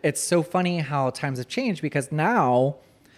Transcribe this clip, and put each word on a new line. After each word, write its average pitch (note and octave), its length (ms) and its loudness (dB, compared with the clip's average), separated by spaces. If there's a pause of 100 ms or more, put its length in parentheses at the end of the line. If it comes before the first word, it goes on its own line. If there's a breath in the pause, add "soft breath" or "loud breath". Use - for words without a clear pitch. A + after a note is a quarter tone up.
it's D3 160 0
so F3 220 2
funny F3 380 -2
how C#3 320 -2
times C3+ 260 -4
have B2 100 -6
changed A#3+ 340 -4
because C#3+ 300 -2
now D3 680 2 (400 soft breath)